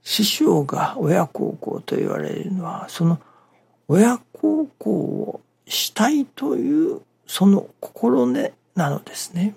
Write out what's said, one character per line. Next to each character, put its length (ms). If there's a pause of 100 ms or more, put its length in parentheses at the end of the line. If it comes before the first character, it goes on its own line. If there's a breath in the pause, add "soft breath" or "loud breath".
師 240
匠 380
が 340
親 300
孝 320
行 220
と 140
言 140
わ 80
れ 260
る 80
の 140
は、 240
そ 160
の 140 (680 soft breath)
親 300 (160)
孝 320 (140)
行 120
を 500 (260)
し 260
た 160
い 160
と 300
い 380
う 80 (260)
そ 180
の 220 (120)
心 460
根 280 (220)
な 140
の 140
で 100
す 200
ね。 240